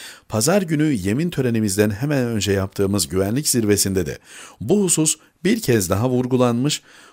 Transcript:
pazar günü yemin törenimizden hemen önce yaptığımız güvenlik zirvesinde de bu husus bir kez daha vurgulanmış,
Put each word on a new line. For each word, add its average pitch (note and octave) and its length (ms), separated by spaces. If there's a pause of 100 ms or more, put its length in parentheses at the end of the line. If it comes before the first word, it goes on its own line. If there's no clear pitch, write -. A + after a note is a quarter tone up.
(280)
pazar D3+ 340
günü D#3 300
yemin A2+ 380
törenimizden A2 600
hemen B2+ 360
önce G#2 260
yaptığımız G2 560
güvenlik G2 400
zirvesinde G2+ 580
de C2 120 (420)
bu F3+ 240
husus D#3 320 (280)
bir A3 180
kez G#2 280
daha G#2 200
vurgulanmış, B2 720 (300)